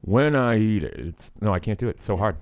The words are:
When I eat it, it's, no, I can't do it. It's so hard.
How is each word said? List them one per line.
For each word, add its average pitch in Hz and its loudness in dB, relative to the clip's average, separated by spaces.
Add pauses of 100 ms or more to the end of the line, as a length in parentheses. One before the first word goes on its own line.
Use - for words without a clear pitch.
When 139 4
I 123 2
eat 110 2
it, 64 -6
it's, 80 -12 (100)
no, 104 2
I 90 0
can't 107 -4
do 123 -4
it. 107 -4
It's - -20
so 101 -2
hard. 95 0